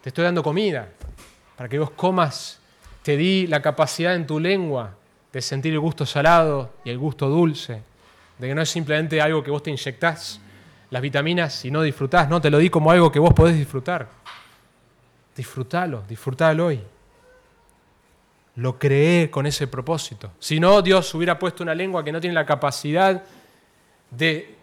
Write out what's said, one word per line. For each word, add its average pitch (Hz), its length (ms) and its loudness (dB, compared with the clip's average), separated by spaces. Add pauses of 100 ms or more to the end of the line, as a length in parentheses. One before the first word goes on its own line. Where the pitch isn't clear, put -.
Te 135 60 -10
estoy 165 160 -2
dando 151 180 0
comida, 151 460 -2 (680)
para 123 100 -12
que 127 120 -4
vos 151 100 -2
comas. 180 680 -2 (420)
Te 147 160 0
di 185 300 2
la 151 120 0
capacidad 160 540 0
en 170 140 -4
tu 151 120 -4
lengua 160 540 -2 (380)
de - 100 -8
sentir 139 320 -4
el 156 60 0
gusto 151 260 -2
salado 151 720 2 (100)
y 120 60 -8
el 123 80 -6
gusto 139 300 -2
dulce, 147 520 0 (560)
de 123 100 -10
que 135 60 -4
no 156 80 -2
es 156 80 -2
simplemente 156 520 -2
algo 151 220 0
que 131 60 -10
vos 147 140 -4
te 160 80 -6
inyectás, 151 680 -6 (520)
las 127 100 -4
vitaminas, 143 640 -2
y 127 60 -6
no 156 100 0
disfrutás. 147 480 0
No, 170 100 2
te 147 120 2
lo 147 80 6
di 175 100 6
como 160 220 4
algo 170 200 8
que - 60 0
vos 175 160 6
podés 165 240 6
disfrutar. 143 500 -4 (1300)
Disfrutalo, 131 720 -6
disfrutalo 156 600 0
hoy. 147 120 -2 (1800)
Lo 127 200 -4
creé 147 540 4
con 143 160 -2
ese 147 180 -4
propósito. 123 720 -8
Si 156 220 -4
no, 190 240 6
Dios 185 320 2
hubiera 170 240 -2
puesto 175 240 -6
una 165 100 -4
lengua 180 300 -4
que 151 80 -6
no 165 100 -6
tiene 175 140 -4
la 156 100 0
capacidad 156 800 0 (880)
de 156 520 -4